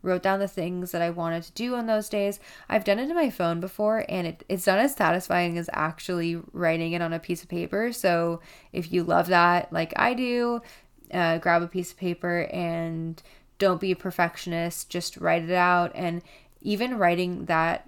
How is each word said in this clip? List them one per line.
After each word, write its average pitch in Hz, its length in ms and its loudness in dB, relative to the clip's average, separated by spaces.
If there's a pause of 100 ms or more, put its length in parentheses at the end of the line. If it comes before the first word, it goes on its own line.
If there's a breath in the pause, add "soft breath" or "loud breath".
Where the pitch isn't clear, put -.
wrote 180 220 -2
down 196 160 2
the 196 80 0
things 180 440 -6
that 170 120 0
I 170 80 0
wanted 165 320 -4
to - 80 -20
do 247 240 -4
on 233 100 -4
those 214 240 0
days. 202 300 -2 (280 loud breath)
I've 214 160 0
done 202 140 2
it 269 120 -4
in 339 60 -2
my 311 140 2
phone 170 300 -2
before, 214 500 -2
and 180 160 -2
it, 160 240 -8
it's 190 160 -2
not 196 140 6
as 277 160 2
satisfying 175 640 0
as 165 120 -6
actually 170 680 -4 (100)
writing 165 420 0
it 175 100 -2
on 165 100 -2
a 165 60 -4
piece 170 240 -6
of - 40 -20
paper. 196 460 -2
So 170 480 2 (300 loud breath)
if 170 200 -6
you 175 120 2
love 170 240 4
that, 175 440 4
like 165 260 -2
I 240 180 2
do, 240 460 -2 (520 loud breath)
uh, 165 240 2
grab 170 240 2
a 175 60 -4
piece 175 240 -6
of - 60 -20
paper 175 540 -2
and 165 720 -4 (380 soft breath)
don't 180 200 4
be 190 120 0
a 175 40 2
perfectionist. 170 920 -4
Just - 280 -6
write 165 260 2
it 170 80 -4
out. 180 420 4
And 170 300 -4 (360 loud breath)
even 226 380 -2
writing 180 480 2
that 165 420 0